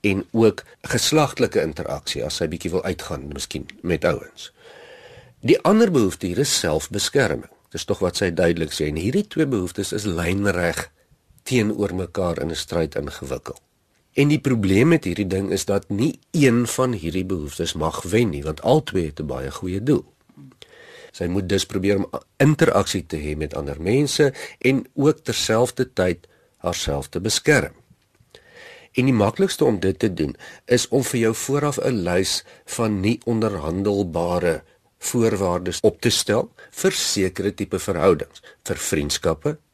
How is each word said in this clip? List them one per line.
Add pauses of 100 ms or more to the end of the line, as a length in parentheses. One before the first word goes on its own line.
en
ook (260)
geslagtelike
interaksie
as
sy
bietjie
wil
uitgaan,
miskien (160)
met
ouens. (960)
Die (100)
ander
behoefte
hier
is
selfbeskerming. (220)
Dis
tog
wat
sy
duidelik
sê,
en
hierdie
twee
behoeftes
is
lynreg (580)
teenoor
mekaar
in
'n
stryd
ingewikkel. (580)
En
die
probleem
met
hierdie
ding
is
dat
nie (140)
een
van
hierdie
behoeftes
mag
wen
nie,
want
al
twee
het
'n
baie
goeie
doel. (1120)
Sy
moet
dus
probeer
om
a-, (240)
interaksie
te
hê
met
ander
mense (260)
en (100)
ook
terselfdertyd (380)
haarself
te
beskerm. (1200)
En
die
maklikste
om
dit
te
doen (380)
is
om
vir
jou
vooraf
'n
lys (320)
van
nie
onderhandelbare (360)
voorwaardes
op
te
stel (200)
vir
sekere
tipe
verhoudings, (220)
vir
vriendskappe (160)